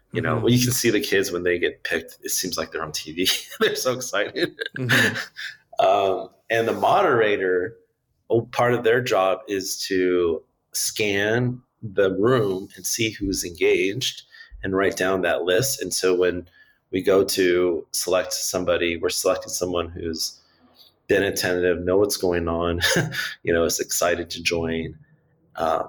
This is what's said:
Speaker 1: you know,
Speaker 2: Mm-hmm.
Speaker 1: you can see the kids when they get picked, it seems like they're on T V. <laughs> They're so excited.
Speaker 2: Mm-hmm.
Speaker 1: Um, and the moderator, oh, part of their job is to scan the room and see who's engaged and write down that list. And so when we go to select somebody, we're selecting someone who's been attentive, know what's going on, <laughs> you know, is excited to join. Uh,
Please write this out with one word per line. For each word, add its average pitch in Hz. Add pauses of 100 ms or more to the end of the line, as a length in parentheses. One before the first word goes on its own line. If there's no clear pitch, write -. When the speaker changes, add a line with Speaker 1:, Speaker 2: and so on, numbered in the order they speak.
(120)
Speaker 1:
you 82
know, 80
Speaker 2:
Mm-hmm. -
Speaker 1:
you 123
can 123
see -
the 104
kids 190
when 87
they 87
get 85
picked, -
it 101
seems 82
like 80
they're 80
on 76
T 78
V. 90 (160)
<laughs> -
They're 107
so 127
excited. 170 (300)
Speaker 2:
Mm-hmm. -
Speaker 1:
Um, 95 (180)
and 113
the 107
moderator, 104 (540)
oh, 113
part 120
of 120
their 123
job 95
is 95 (120)
to 90 (300)
scan 110 (220)
the 98
room 101
and 90
see 113
who's 95
engaged 95 (400)
and 98
write 95
down 92
that 80
list. 92
And 92
so 92
when 87 (440)
we 95
go 95
to 90
select 90
somebody, 85
we're 87
selecting -
someone 85
who's 82 (680)
been 98
attentive, 90
know 92
what's 101
going 87
on, 85 (320)
<laughs> -
you 85
know, 85
is 78
excited 85
to 85
join. 82 (600)
Uh, 80